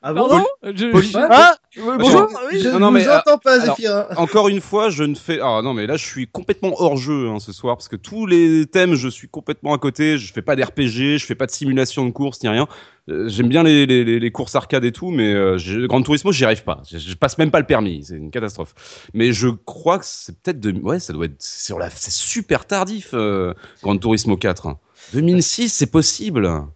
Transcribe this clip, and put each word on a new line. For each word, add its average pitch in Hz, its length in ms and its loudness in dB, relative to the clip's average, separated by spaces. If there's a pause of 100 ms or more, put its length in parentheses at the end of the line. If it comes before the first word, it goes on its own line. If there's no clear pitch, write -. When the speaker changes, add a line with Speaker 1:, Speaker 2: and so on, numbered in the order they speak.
Speaker 1:
Ah 147 100 -6
bon ? 208 160 2
Speaker 2:
Pardon ? 339 160 6 (180)
Speaker 3:
Poly- 202 140 -10
Speaker 2:
Je 208 160 -2
Speaker 3:
Poly- 190 200 4
Speaker 1:
Quoi ? 277 180 0
Speaker 4:
Ah, 330 260 10 (220)
euh, 226 200 -4
bonjour, 320 320 6
Speaker 1:
Je, 285 240 -8
Speaker 4:
oui. 392 80 -2
Speaker 1:
je 247 60 0
Speaker 3:
Non, 254 100 0
non, 202 100 4
Speaker 1:
vous - 40 4
Speaker 3:
mais, 233 160 4
euh, 294 100 6
Speaker 1:
entends 294 200 4
pas, 254 240 4
Speaker 3:
alors, 233 140 2
Speaker 1:
Zéphirin. 208 300 -2 (100)
Speaker 3:
encore 170 320 2
une 196 120 0
fois, 214 300 0
je 147 120 -4
ne 147 140 -2
fais, 165 260 -6
ah 113 220 0
non, 135 100 -4
mais 107 140 -4
là, 143 80 -2
je 151 80 -6
suis 127 240 -10
complètement - 520 -6
hors 156 160 2
jeu, 131 320 -4
hein, 107 120 -6
ce 104 120 -18
soir, 120 240 -4
parce - 120 -20
que - 80 -12
tous 220 300 -10
les 165 400 4
thèmes, 180 280 2
je 127 140 -2
suis - 180 -14
complètement 147 460 -8
à 143 60 -2
côté. 151 400 0
Je 101 140 -12
fais 110 100 -8
pas 147 120 0
d'R 131 180 -2
P 143 140 -2
G, 135 320 0
je - 80 -6
fais 113 80 -4
pas 127 120 -4
de - 40 -8
simulation 135 560 -2
de 123 60 -2
course, 139 300 -6
ni 120 60 -2
rien. 117 200 0 (400)
Euh, 82 200 -6
j'aime 113 200 0
bien 156 160 4
les, 147 220 6
les, 127 180 4
les, 117 160 0
les 117 100 -2
courses 120 240 -10
arcade 131 300 -2
et 120 80 0
tout, 175 180 -10
mais, 113 240 0
euh, 95 240 0
je, 92 280 -6
Gran 127 160 0
Turismo, 147 280 0
j'y 135 140 0
arrive 110 180 0
pas. 71 260 -8
Je, 85 100 -14
je 82 180 -12
passe 139 220 -2
même 160 120 2
pas 160 100 2
le 143 60 -4
permis, 98 380 -2
c'est 82 120 -16
une 76 140 -14
catastrophe. 98 440 -8 (380)
Mais 117 200 2
je 113 160 0
crois 156 500 -2
que - 80 -12
c'est - 340 -18
peut-être 160 200 -6
de... 104 120 -4 (100)
Ouais, 156 180 -4
ça - 140 -12
doit 78 100 -4
être 71 180 -10
sur - 380 -12
la... 87 100 -8
c'est - 220 -14
super - 540 -4
tardif, 196 480 -6
euh, 98 400 -2 (280)
Gran 101 140 0
Turismo 107 400 0
quatre. 85 400 -4 (380)
Deux 131 80 0
mille 175 200 4
six, 233 300 -2
c'est - 180 -2
possible. 156 580 0 (280)